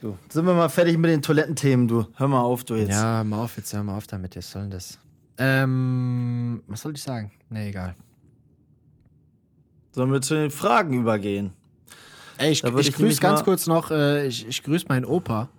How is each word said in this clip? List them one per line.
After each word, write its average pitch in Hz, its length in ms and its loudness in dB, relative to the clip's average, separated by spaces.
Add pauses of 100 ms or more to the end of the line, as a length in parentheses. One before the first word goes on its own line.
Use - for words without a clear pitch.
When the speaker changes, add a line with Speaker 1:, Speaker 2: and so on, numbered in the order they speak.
Speaker 1:
Du, 104 160 -8 (120)
sind 165 160 0
wir 180 80 4
mal 170 160 4
fertig 170 280 2
mit 165 140 4
den 151 100 2
Toilettenthemen, 139 640 2
du. 117 180 2 (100)
Hör 135 120 -2
mal 135 140 2
auf, 120 220 -2
du 117 120 -6
jetzt. 107 160 0
Speaker 2:
Ja, 113 260 2
hör 113 60 -2
mal 107 200 -4
auf 117 140 -10
jetzt, - 160 -12
hör 104 100 -4
mal 101 140 -6
auf 104 100 -10
damit. 92 280 -10
Was 90 160 -14
soll 98 120 -10
denn 101 80 -8
das? 90 260 -12 (420)
Ähm, 127 1300 0
was 110 140 -10
soll 156 140 -8
ich 143 80 -14
sagen? 110 280 -8 (180)
Nee, 107 200 -6
egal. 92 260 -8 (2000)
Speaker 1:
Sollen 131 200 0
wir 135 100 2
zu 156 140 -2
den 151 160 0
Fragen 196 420 2
übergehen? 101 600 0 (840)
Speaker 2:
Ey, 147 140 2
ich, 139 100 0
Speaker 1:
Da 123 120 0
würd 131 80 2
Speaker 2:
ich 143 80 4
Speaker 1:
ich 131 40 -4
Speaker 2:
grüß - 80 -2
Speaker 1:
nämlich 196 200 4
Speaker 2:
ganz 151 180 6
Speaker 1:
mal - 60 -2
Speaker 2:
kurz 185 220 2
noch, 165 240 2
äh, 147 360 2
ich, 117 200 -6
ich 123 160 -8
grüß 165 240 -2
meinen 127 180 0
Opa. 123 540 -2